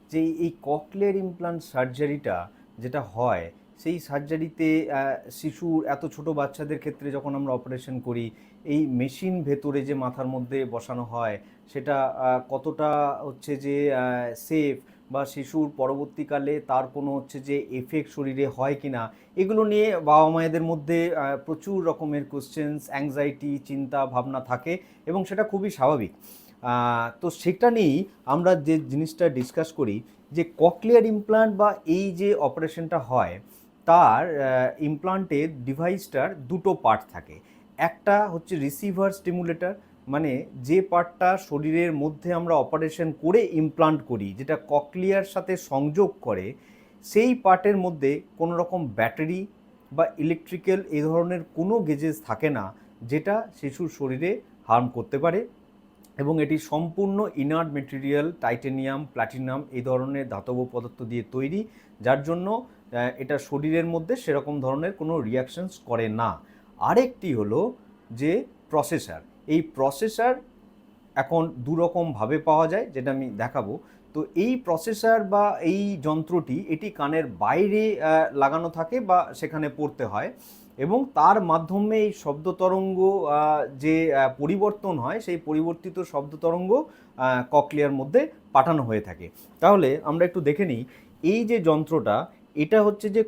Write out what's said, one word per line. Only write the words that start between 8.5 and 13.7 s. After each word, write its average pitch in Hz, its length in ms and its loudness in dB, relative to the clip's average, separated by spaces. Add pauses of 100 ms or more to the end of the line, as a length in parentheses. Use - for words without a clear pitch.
এই 151 240 0
মেশিন 139 560 -2
ভেতরে 139 420 -2
যে 143 80 -4
মাথার 127 340 -4
মধ্যে 131 380 -4
বসানো 120 380 -8
হয়, 113 360 -4 (340)
সেটা, 139 300 0
আহ, 127 460 2
কতটা 147 760 0
হচ্ছে 139 340 -8
যে, 143 360 0